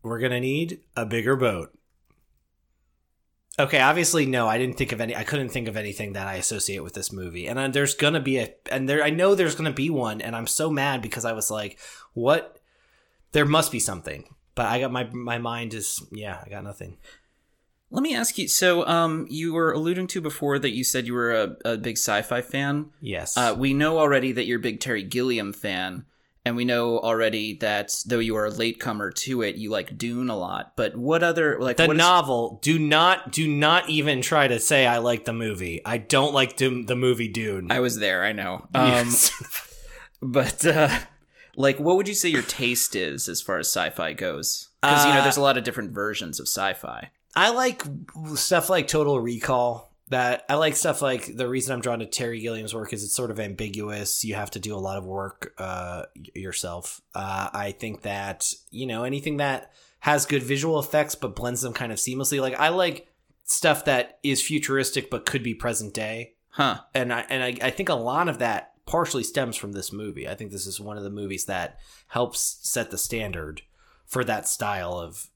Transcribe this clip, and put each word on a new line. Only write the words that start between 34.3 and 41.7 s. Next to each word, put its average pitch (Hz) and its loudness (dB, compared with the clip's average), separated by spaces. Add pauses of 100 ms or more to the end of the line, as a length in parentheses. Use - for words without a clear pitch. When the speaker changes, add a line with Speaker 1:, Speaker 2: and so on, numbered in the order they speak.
Speaker 1:
to 117 2
say 135 6
I 120 6
like 117 2
the 117 -4
movie. 92 -4
I 117 -2
don't 139 2
like 135 2
Dune, 123 0
the 123 0
movie 123 2
Dune. 98 -2
Speaker 2:
I 127 4
was 117 2
there, 92 2
I 107 2
know. 95 -6
Um, 127 6
Speaker 1:
Yes. 120 4 (760)
<laughs> - -20
Speaker 2:
but, 127 0
uh, 151 4 (600)
like, 139 4